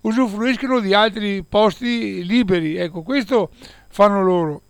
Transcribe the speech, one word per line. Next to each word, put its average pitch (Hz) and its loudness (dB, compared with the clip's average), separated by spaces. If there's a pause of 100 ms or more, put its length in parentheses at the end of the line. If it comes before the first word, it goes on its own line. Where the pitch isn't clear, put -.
usufruiscono 240 0
di 196 0
altri 208 0
posti 214 -2
liberi. 180 0
Ecco, 175 -6
questo 226 -2 (380)
fanno 202 4
loro. 170 0